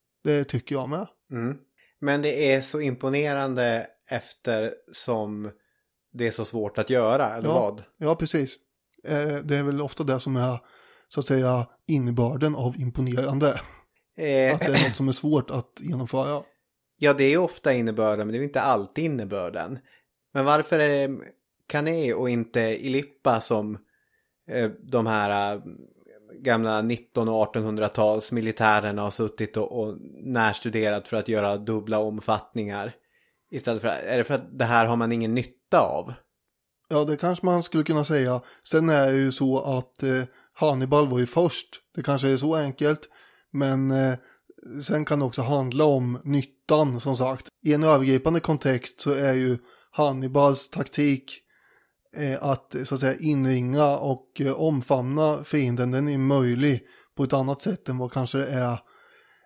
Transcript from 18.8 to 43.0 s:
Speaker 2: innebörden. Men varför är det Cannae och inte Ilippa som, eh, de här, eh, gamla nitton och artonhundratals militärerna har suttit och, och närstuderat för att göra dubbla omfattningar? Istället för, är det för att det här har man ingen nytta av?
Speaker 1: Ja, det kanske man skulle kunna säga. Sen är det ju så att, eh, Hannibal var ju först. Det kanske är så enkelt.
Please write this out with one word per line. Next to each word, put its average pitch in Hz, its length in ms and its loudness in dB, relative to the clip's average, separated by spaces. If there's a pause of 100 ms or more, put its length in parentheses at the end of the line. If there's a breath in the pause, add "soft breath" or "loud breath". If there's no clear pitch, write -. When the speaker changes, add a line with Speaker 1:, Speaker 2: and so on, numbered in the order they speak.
Speaker 2:
innebörden. 98 760 -6 (540 soft breath)
Men 135 120 0
varför 151 340 4
är 143 280 2
det 135 100 -6 (500)
Cannae 151 460 0
och 123 160 -2
inte 120 300 -2
Ilippa 131 800 0
som, 107 380 -2 (720)
eh, 113 220 -2 (200)
de 117 140 2
här, 101 500 0
eh, 101 60 -10 (800)
gamla 113 420 2
nitton 117 460 -2
och 113 140 2
artonhundratals 107 880 0
militärerna 107 720 2
har 104 100 -2
suttit 107 460 -4
och, 113 220 -2
och 107 180 -6 (260)
närstuderat 110 840 0
för 117 100 -4
att 104 100 -2
göra 101 300 0
dubbla 107 420 -2
omfattningar? 107 960 -4 (560)
Istället 117 300 -4
för, 113 60 -4
är 90 300 -2
det 120 60 2
för 143 100 -2
att 131 260 -6
det 123 60 2
här 117 200 6
har 117 100 2
man 117 160 0
ingen 113 240 -2
nytta - 440 0
av? 95 340 0 (760)
Speaker 1:
Ja, 151 160 2
det 151 120 0
kanske 175 280 -2
man 180 180 2
skulle 156 200 0
kunna 151 220 0
säga. 127 360 0 (220 loud breath)
Sen 160 260 2
är 139 220 4
det 135 60 2
ju 135 140 2
så 131 300 0 (160)
att, - 260 -8
eh, 131 200 0 (360 soft breath)
Hannibal 143 500 4
var 123 100 0
ju 123 60 2
först. - 420 0 (280)
Det 151 80 -6
kanske 139 260 0
är 135 80 4
så 151 180 0
enkelt. 147 460 0 (500 soft breath)